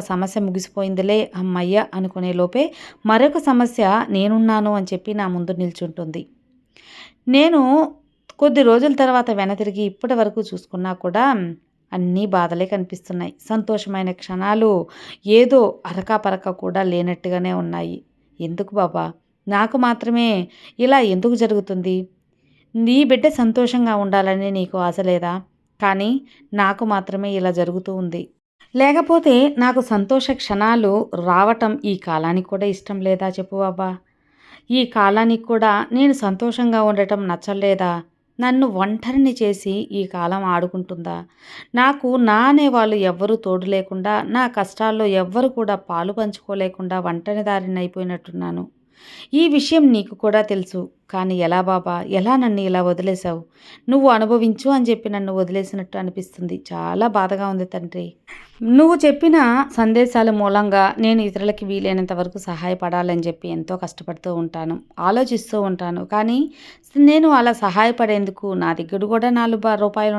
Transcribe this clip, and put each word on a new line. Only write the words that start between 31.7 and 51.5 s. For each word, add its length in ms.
ఈ 20
కాలానికి 480
కూడా 200
ఇష్టం 240
లేదా 200
చెప్పు 260
బాబా? 260
ఈ 40
కాలానికి 560
కూడా 220
నేను 260
సంతోషంగా 640
ఉండటం 320
నచ్చలేదా? 600
నన్ను 260
ఒంటరిని 580
చేసి 340
ఈ 40
కాలం 260
ఆడుకుంటుందా? 640
నాకు 280
నా 100
అనేవాళ్ళు 440
ఎవ్వరూ 340
తోడు 300
లేకుండా, 400
నా 100
కష్టాల్లో 500
ఎవ్వరు 360
కూడా 180
పాలు 280
పంచుకోలేకుండా 800
ఒంటరి 400
దారిని 320
అయిపోయినట్టున్నాను. 840
ఈ 20
విషయం 280
నీకు 180
కూడా 160
తెలుసు, 280
కానీ 240
ఎలా 200